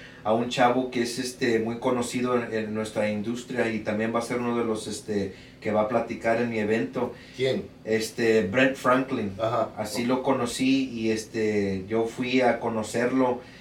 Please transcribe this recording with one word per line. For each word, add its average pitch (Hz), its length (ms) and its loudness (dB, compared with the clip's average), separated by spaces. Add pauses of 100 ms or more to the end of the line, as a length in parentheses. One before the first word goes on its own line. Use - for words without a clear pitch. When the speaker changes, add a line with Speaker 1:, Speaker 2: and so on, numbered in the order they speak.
(240)
Speaker 1:
a 107 80 0
un 123 180 2
chavo 127 420 2
que 120 100 0
es, - 160 -2
este, 123 420 0
muy 113 200 -2
conocido 123 600 0
en, 110 140 -4
en 107 220 -2
nuestra 107 340 -2
industria 113 600 -2
y 107 80 -2
también 107 340 -2
va 117 60 0
a - 20 2
ser 123 180 -4
uno 120 180 0
de 117 80 0
los, 107 220 -2
este, 101 460 -4 (280)
que 107 100 -2
va 107 100 4
a 104 60 0
platicar 113 540 0
en 117 100 0
mi 113 80 -2
evento. 117 540 0 (220)
Speaker 2:
¿Quién? 127 280 0 (220)
Speaker 1:
Este, 110 580 4
Brent 131 320 4
Franklin. 127 560 0 (100)
Speaker 2:
Ajá. 113 360 0
Speaker 1:
Así 107 260 -4
Speaker 2:
Ok. 120 60 0
Speaker 1:
lo 131 140 0
conocí 131 680 2
y, 110 160 0
este, 104 800 0
yo 113 180 2
fui 127 360 0
a 117 180 4
conocerlo 120 800 0 (200)